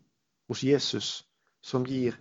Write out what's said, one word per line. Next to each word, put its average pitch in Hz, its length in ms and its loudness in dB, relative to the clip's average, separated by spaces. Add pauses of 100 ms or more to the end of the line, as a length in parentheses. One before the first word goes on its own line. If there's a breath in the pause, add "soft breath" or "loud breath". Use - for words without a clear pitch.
(480)
hos 123 160 -4
Jesus, 131 600 0 (400)
som 127 240 -2
gir 127 320 0